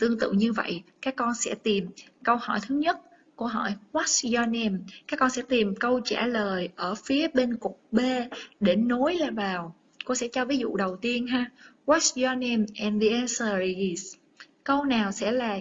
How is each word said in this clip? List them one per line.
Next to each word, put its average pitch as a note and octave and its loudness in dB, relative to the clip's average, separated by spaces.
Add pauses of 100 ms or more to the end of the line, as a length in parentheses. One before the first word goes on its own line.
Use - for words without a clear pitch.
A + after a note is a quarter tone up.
tương A#3 2
tự - 0
như A3 4
vậy, F3+ -4 (200)
các C4 -4
con A#3+ -2
sẽ - -4
tìm G3 -2 (340)
câu A#3 2
hỏi - -4
thứ C4+ -4
nhất, D#4 2 (400)
cô A3+ -6
hỏi, A3 -2 (180)
"What's C4 0
your A#3 0
name?" G#3+ 0 (300)
Các D4 -2
con B3+ 4
sẽ B3 -4
tìm A3 2
câu B3 0
trả - -2
lời G3+ -2
ở F3+ -4
phía C#4 0
bên B3 2
cột F#3+ -6 (160)
B A3+ 6 (600)
để G3 4
nối B3 2
lại D4+ 0
vào. F#3 -2 (280)
Cô B3+ -2
sẽ A#3+ -2
cho B3+ -2
ví C4+ 0
dụ - 0
đầu F#3+ 0
tiên A#3+ -2
ha. B3 0 (360)
"What's C#4+ 4
your B3+ -2
name?" A#3+ 2 (140)
And G#3 0
the A3 8
answer G#3+ 0
is. F#3 -2 (500)
Câu C#4+ 2
nào A3+ 2
sẽ G3+ -2
là A3+ 0